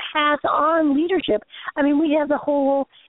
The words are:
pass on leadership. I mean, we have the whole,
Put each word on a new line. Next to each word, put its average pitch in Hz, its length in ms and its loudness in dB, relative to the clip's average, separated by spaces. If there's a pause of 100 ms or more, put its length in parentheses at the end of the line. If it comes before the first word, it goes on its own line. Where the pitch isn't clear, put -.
(120)
pass 294 320 0
on 311 500 2
leadership. 302 480 0 (360)
I 311 40 0
mean, 285 160 2
we 302 160 2
have 294 140 0
the 285 100 0
whole, 277 520 0 (200)